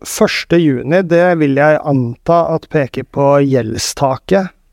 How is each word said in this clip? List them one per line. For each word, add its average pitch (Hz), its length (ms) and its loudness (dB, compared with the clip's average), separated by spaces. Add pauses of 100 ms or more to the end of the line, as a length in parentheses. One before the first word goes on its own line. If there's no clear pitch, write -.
Første - 560 -2
juni, 151 460 0
det 170 340 2
vil 143 180 0
jeg 151 300 2
anta 156 720 0
at - 140 -8
peker 135 340 -4
på 143 420 0
gjeldstaket, 135 1040 -2 (240)